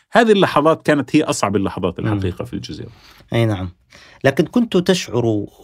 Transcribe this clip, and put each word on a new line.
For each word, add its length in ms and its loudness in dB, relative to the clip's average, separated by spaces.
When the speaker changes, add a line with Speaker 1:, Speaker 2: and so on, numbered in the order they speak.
Speaker 1:
هذه 200 6
اللحظات 540 4
كانت 300 0
هي 60 6
أصعب 340 -2
اللحظات 440 -2
Speaker 2:
مم. 120 -4
Speaker 1:
الحقيقة 320 -4
في 80 -12
الجزيرة. 380 -12
Speaker 2:
أي 140 2
نعم. 220 -4
لكن 200 2
كنت 320 -2
تشعر، 720 -2